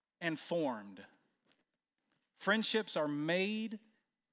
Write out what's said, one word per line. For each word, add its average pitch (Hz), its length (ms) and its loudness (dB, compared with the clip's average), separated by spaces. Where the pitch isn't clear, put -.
and 165 200 -2
formed. 107 680 -2
Friendships 214 580 2
are 151 100 2
made 190 720 0